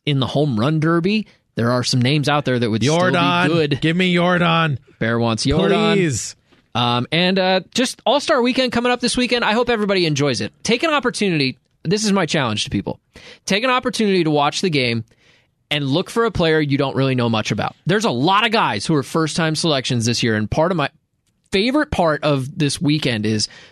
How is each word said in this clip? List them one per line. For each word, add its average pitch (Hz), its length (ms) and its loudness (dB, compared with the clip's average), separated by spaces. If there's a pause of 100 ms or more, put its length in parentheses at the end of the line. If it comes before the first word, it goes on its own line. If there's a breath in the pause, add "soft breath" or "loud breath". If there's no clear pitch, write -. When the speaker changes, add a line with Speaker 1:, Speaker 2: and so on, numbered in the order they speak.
Speaker 1:
in 143 120 0
the 120 80 0
home 139 320 0
run 156 200 0
derby. 170 480 0 (260 soft breath)
There 117 180 0
are 123 120 0
some 127 180 0
names 135 260 2
out 143 180 0
there 127 120 0
that 117 140 0
would 110 100 0
Speaker 2:
Yordan, 175 640 2
Speaker 1:
still 170 100 2
be 160 120 2
good. 147 140 -2
Speaker 2:
give 160 140 0
me 185 200 2
Yordan. 170 640 2 (180)
Speaker 1:
Bear 117 220 -2
wants 117 260 0
Yordan. 196 480 2
Speaker 2:
Please. 165 420 -2 (380 soft breath)
Speaker 1:
Um, 120 380 0
and, 180 260 2
uh, 185 220 2 (140)
just - 320 -2
All-Star 277 360 2
weekend 247 300 0
coming 240 200 0
up 247 80 0
this 247 160 -2
weekend. 247 300 0
I 214 80 2
hope 240 160 0
everybody 202 380 2
enjoys 143 340 0
it. 104 100 -6 (120)
Take 233 180 0
an 330 80 0
opportunity. 196 680 -2 (260)
This 208 200 -2
is 214 80 2
my 190 140 2
challenge 127 400 -2
to - 60 -12
people. - 280 -6 (460 loud breath)
Take 202 180 -2
an 262 60 0
opportunity 226 560 0
to 160 60 0
watch 147 300 0
the 190 100 0
game 120 340 0 (680 soft breath)
and 147 160 -2
look 160 220 -2
for 233 160 0
a 226 60 0
player 160 280 2
you 143 200 0
don't 135 160 -2
really 135 200 0
know 120 140 0
much 107 220 -2
about. 98 240 -4 (100)
There's 196 200 0
a 220 60 2
lot 170 340 2
of 233 60 0
guys 160 360 0
who 165 80 2
are 135 80 0
first-time 160 520 -2
selections 135 520 0
this 120 160 0
year, 113 120 2
and 107 160 -2
part 165 200 2
of 185 60 -2
my 143 120 -2 (600)
favorite 254 400 0
part 156 320 0
of 139 340 -2
this 147 240 -2
weekend 139 440 0
is 107 220 0 (240 loud breath)